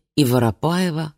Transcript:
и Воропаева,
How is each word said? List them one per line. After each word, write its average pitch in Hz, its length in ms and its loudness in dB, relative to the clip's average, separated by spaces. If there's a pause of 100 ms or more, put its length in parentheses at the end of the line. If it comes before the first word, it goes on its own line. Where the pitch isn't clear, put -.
(160)
и 147 100 4
Воропаева, 151 920 -2